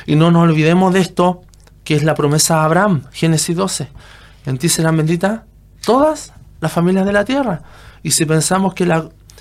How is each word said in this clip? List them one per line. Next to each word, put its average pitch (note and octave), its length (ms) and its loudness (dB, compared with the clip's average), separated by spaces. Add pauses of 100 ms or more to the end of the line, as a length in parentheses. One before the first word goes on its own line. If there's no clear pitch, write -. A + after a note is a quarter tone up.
Y D3 100 0
no D#3+ 140 4
nos E3+ 120 4
olvidemos E3+ 500 2
de F#3+ 80 2
esto, F3+ 420 -2 (420)
que D#3 100 -2
es D3 100 0
la D#3 100 0
promesa D#3 480 0
a - 20 0
Abraham, E3 480 0
Génesis E3 420 -2
doce. F3+ 340 -6 (560)
"En C3 140 -6
ti E3+ 100 -2
serán D#3+ 280 0
benditas E3+ 460 -2 (420)
todas D4 480 0 (280)
las D#3+ 120 -4
familias F#3 320 0
de G3+ 80 -2
la G#3 140 0
tierra". B3+ 360 -4 (400)
Y D3+ 100 -6
si - 120 -2
pensamos F3 480 0
que F#3 140 -2
la, D#3+ 240 -2 (300)